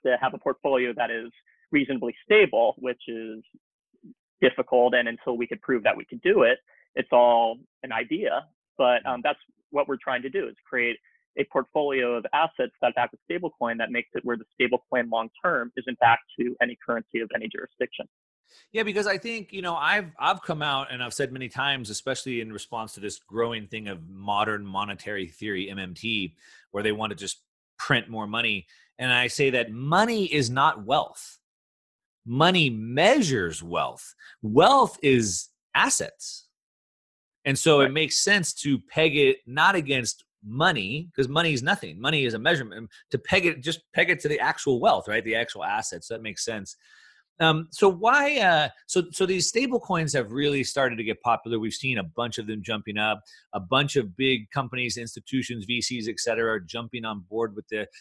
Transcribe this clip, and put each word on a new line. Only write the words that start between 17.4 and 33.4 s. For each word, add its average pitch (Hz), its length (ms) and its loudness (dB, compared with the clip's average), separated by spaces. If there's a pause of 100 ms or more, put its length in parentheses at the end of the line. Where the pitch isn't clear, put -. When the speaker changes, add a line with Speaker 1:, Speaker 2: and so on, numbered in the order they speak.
Speaker 1:
jurisdiction. - 600 -8 (640)
Speaker 2:
Yeah, 220 100 -2
because 208 240 -2
I 196 140 0
think, 226 340 -10
you 190 80 -8
know, 175 140 -4
I've, 170 420 0
I've 180 240 0
come 156 220 -4
out 139 280 -2
and 123 120 -8
I've 120 100 -8
said 131 180 -4
many 127 180 -10
times, 135 420 -4
especially 123 500 -4
in 110 100 -10
response 110 420 -10
to - 60 -18
this 98 200 -10
growing 113 480 -4
thing 110 220 -10
of 85 200 -12
modern 101 560 -2
monetary 98 600 -6
theory, 98 420 -8
M 98 80 -12
M 92 160 -10
T, 101 420 -4 (360)
where 101 100 -6
they 107 100 0
want 107 200 -4
to 98 40 -10
just 95 280 -10 (340)
print 123 320 0
more 110 160 -6
money. 107 400 -4 (320)
And 127 160 0
I 123 140 2
say 139 240 2
that 120 200 0
money 185 540 2
is 143 240 0
not 131 340 2
wealth. - 540 -2 (880)
Money 151 460 4
measures 123 880 2